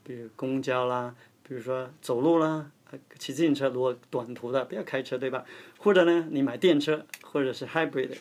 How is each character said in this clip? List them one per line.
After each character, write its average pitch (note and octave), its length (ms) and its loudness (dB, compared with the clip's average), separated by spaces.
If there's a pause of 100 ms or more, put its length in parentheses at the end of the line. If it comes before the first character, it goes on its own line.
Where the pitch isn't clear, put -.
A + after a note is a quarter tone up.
比 - 120 -14
如 A#2 200 -14
公 C3 280 -4
交 B2+ 240 0
啦， B2 280 -4 (320)
比 C#3 60 -14
如 B2+ 80 -8
说 B2+ 300 -6 (100)
走 B2 220 -2
路 E3 160 6
啦， D#3 340 0 (180)
呃， - 80 -16 (200)
骑 - 140 -10
自 D#3 100 -2
行 D#3 120 4
车， C3+ 140 0
如 B2+ 120 -2
果 B2+ 160 0 (140)
短 B2 240 -4
途 A#2+ 160 -8
的， B2+ 140 0
不 - 100 -10
要 G#2+ 80 -6
开 C3+ 200 -4
车， C3 140 -6
对 C3 140 -4
吧？ B2+ 140 -6 (340)
或 G#3 160 4
者 F3+ 100 8
呢， E3+ 260 4
你 C#3+ 120 2
买 B2 140 0
电 D#3+ 220 6
车， D3+ 260 0 (180)
或 - 200 -2
者 C3 100 0
是 B2 140 -8
hybrid， D3 440 0 (100)